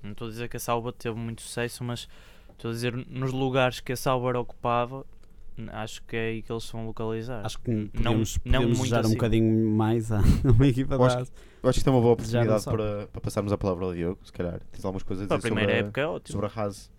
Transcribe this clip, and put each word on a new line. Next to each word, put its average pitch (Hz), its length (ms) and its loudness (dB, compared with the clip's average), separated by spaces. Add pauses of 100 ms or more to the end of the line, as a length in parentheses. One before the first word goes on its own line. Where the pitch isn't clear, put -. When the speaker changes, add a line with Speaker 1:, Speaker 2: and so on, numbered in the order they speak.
Speaker 1:
não 101 100 -12
estou 117 140 -10
a 110 40 -10
dizer 117 180 -10
que - 80 -10
a 113 40 -8
Sauber 120 320 -2
teve 113 240 -6
muito 117 260 -8
sucesso, - 420 -6
mas 120 240 -6 (420)
estou - 200 -10
a 117 40 -4
dizer 120 200 -4 (140)
nos 127 240 -4
lugares 131 480 0
que - 120 -6
a 120 40 -2
Sauber 127 400 0
ocupava, 120 720 -4 (500)
n-, 113 160 -10
acho 110 300 -10
que - 140 -8
é 113 120 -2
aí 113 140 -6
que - 100 -10
eles 113 120 -6
se - 80 -10
vão 113 140 -6
localizar. 113 600 -6
Speaker 2:
Acho - 140 -6
que - 100 -4
Speaker 1:
N-, 107 180 0
Speaker 2:
podemos, 113 560 2
Speaker 1:
não, - 80 4
não 131 80 6
Speaker 2:
podemos 117 180 4
Speaker 1:
muito - 40 0
Speaker 2:
desejar 120 140 2
um 110 100 2
Speaker 1:
assim. 110 80 6
Speaker 2:
bocadinho 113 560 4
mais 110 420 2
a 104 80 2
<laughs> - 240 6
uma 131 220 8
equipa 135 280 2
Speaker 3:
Eu 131 40 0
Speaker 2:
da 123 80 8
Speaker 3:
acho 127 100 6
que 123 60 -2
Speaker 2:
Haas. - 100 -10 (300)
Speaker 3:
eu 127 80 4
acho 123 60 4
que - 40 4
isto - 80 4
é 139 40 6
uma 127 100 6
boa 117 220 6
Speaker 2:
Já 117 200 0
não 107 120 4
Speaker 3:
oportunidade 104 60 0
Speaker 2:
sabe. 120 140 -4
Speaker 3:
para, 104 300 -4
para - 160 -14
passarmos 104 300 -2
a 101 60 2
palavra 92 280 -2
ao 90 80 -4
Diogo, 87 300 -2
se - 80 -20
calhar. 87 280 -6 (100)
Tens - 140 -12
algumas 95 180 -4
coisas 95 220 -6
a 101 40 -8
Speaker 1:
Para 156 80 0
a - 20 0
Speaker 3:
dizer 117 100 -2
Speaker 1:
primeira 107 240 0
Speaker 3:
sobre 113 100 2
a, 104 40 -4
Speaker 1:
época 104 140 -6
é 147 60 0
ótimo. - 260 -8
Speaker 3:
sobre 101 140 -4
a 110 160 -6
Haas 101 360 -8